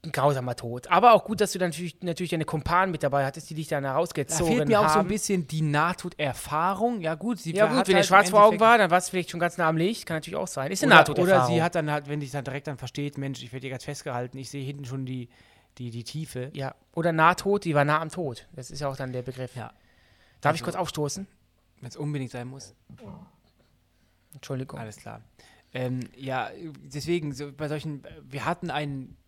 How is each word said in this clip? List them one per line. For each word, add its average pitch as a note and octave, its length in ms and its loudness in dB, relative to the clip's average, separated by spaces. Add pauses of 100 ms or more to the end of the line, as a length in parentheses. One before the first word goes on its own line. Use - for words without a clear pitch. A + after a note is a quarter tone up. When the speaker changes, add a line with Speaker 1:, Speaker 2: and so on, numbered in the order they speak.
Speaker 1:
ein D#3 80 -8
grausamer C3 440 0
Tod. A#2+ 320 -10
Aber G#3 240 8
auch G#3+ 120 8
gut, G#3 160 -4
dass G3+ 120 2
du F#3 60 -6
dann F3+ 120 0
natürlich, D#3+ 320 -10
natürlich F3 280 -4
deine D#3+ 140 -2
Kumpanen F3 480 2
mit D#3 100 -4
dabei C#3 220 2
hattest, C#3 240 -6
die D#3+ 60 -10
dich D3+ 140 -8
dann C#3+ 160 -2
Speaker 2:
Da C3+ 60 -2
Speaker 1:
herausgezogen D#3 680 0
Speaker 2:
fehlt - 120 2
mir G#3+ 120 6
auch G#3+ 80 6
so D#3 60 4
ein D#3+ 60 6
Speaker 1:
haben. F#3 80 0
Speaker 2:
bisschen G3 380 0
die D#3 160 -2
Nahtoderfahrung. F3 1400 0
Ja D#3+ 140 -2
gut, F#3+ 240 -4
sie E3 160 -6
Speaker 1:
Ja G#3+ 120 6
gut, A#3+ 120 2
Speaker 2:
hat F#3 100 2
Speaker 1:
wenn F#3+ 60 8
Speaker 2:
halt G3 100 6
Speaker 1:
er F3+ 40 0
schwarz F#3+ 180 4
Speaker 2:
im F3+ 60 -2
Speaker 1:
vor G#3 80 6
Augen G#3+ 140 8
Speaker 2:
Endeffekt A3 160 4
Speaker 1:
war, A#3 80 6
dann F#3 120 2
war F3+ 80 4
es F3+ 100 -2
vielleicht F3+ 220 -6
schon E3+ 100 -8
ganz E3+ 160 -2
nah E3 120 0
am D#3+ 80 0
Licht. G3 300 -2
Kann E3 100 -4
natürlich E3 200 -8
auch F#3 120 -4
sein. C#3 240 -6
Ist F#3+ 100 -2
eine B3+ 100 6
Speaker 2:
Oder, E3 80 12
Speaker 1:
Nahtoderfahrung. D#3 460 6
Speaker 2:
oder A#2+ 80 2
sie B2 80 2
hat E3+ 120 0
dann D3+ 160 0
halt, D3 180 -4
wenn D3 120 -4
dich C#3 120 -8
dann C#3+ 120 -4
direkt C3+ 220 -8
dann C#3+ 100 -6
versteht, C#3 420 -8
Mensch, C3+ 240 -6
ich A#2+ 100 -14
werde B2+ 140 -10
hier B2+ 40 -10
gerade C3 140 -10
festgehalten, B2+ 540 -8
ich C3 120 -12
sehe C#3 140 -8
hinten C#3+ 200 -10
schon C3 220 -8
die, B2+ 220 -8 (500)
die, A#2+ 120 -8
die A2+ 140 -10
Tiefe. C3+ 500 -10
Speaker 1:
Ja, C3+ 200 -8 (180)
oder E3+ 200 0
Nahtod, F3+ 520 4
die D#3+ 100 0
war C#3+ 100 4
nah D3+ 160 2
am D#3+ 100 -8
Tod. D3 440 -8
Das B2+ 160 -14
ist C3+ 100 -10
ja C#3+ 80 -2
auch C3 80 -4
dann C3 160 -8
der B2+ 100 -6
Begriff. B2+ 340 -10
Speaker 2:
Ja. A2+ 160 -12 (680)
Speaker 1:
Darf D3+ 140 2
ich D#3+ 60 -4
Speaker 2:
Also, - 40 -10
Speaker 1:
kurz F3 120 -4
aufstoßen? D#3+ 500 -4 (540)
Speaker 2:
wenn's B2 160 -14
unbedingt C#3+ 360 -6
sein B2 160 -10
muss. C3+ 260 -18 (1600)
Speaker 1:
Entschuldigung. C3 440 -8
Speaker 2:
Alles A2 180 -12
klar. A2 260 -16 (500)
Ähm, B2+ 280 -4 (160)
ja, C3 340 -4 (340)
deswegen, D3 480 -4
so C#3+ 200 -10
bei D3 160 -6
solchen, D3 340 -6 (200)
wir C3 220 -10
hatten D#3+ 260 -2
einen C#3 460 -6 (120)